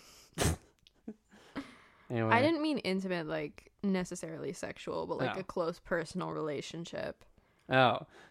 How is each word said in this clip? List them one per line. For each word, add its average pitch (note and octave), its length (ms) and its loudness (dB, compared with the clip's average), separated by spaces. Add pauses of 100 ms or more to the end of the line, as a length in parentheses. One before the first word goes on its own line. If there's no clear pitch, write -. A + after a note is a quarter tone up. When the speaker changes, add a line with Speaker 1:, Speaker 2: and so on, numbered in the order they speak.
(380)
Speaker 1:
<laughs> - 60 2 (1700)
Anyway. A2+ 200 2
Speaker 2:
I A#3 100 8
didn't D4+ 220 4
mean D4+ 160 0
intimate, F#3 480 -2
like, D#3 440 -6 (120)
necessarily F3+ 720 -2
sexual, - 520 -6
but, E3+ 120 -2
like, B2 160 0
Speaker 1:
No. F#3+ 80 -4
Speaker 2:
a - 20 -6
close F3 340 -2
personal E3 520 -4
relationship. D#3 920 -6 (480)
Speaker 1:
Oh. B2+ 360 6 (240)